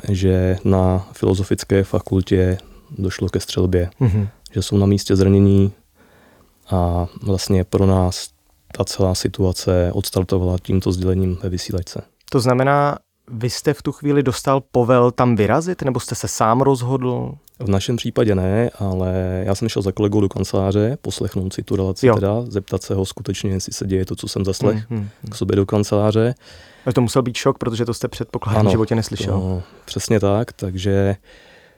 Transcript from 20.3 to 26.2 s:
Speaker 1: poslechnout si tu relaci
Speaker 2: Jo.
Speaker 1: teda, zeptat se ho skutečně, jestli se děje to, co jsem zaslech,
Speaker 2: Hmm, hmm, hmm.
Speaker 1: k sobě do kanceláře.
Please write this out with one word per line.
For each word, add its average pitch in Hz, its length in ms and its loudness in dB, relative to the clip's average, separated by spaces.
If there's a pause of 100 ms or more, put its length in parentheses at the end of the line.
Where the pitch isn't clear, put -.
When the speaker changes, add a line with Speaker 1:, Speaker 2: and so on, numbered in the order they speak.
Speaker 1:
poslechnout 98 520 -6
si 104 100 -6
tu 107 120 -4
relaci 95 320 0
Speaker 2:
Jo. 113 80 6
Speaker 1:
teda, 104 320 0
zeptat 95 360 -6
se - 100 -8
ho 98 120 -2
skutečně, - 460 -6
jestli 95 220 -6
se - 120 -8
děje 95 200 -2
to, 113 100 -8
co 107 120 -10
jsem 101 180 -4
zaslech, 104 300 0
Speaker 2:
Hmm, 110 240 -6
hmm, 104 100 -6 (140)
hmm. 110 80 -12
Speaker 1:
k - 40 -14
sobě 98 200 -2
do 98 100 4
kanceláře. 107 720 2 (500)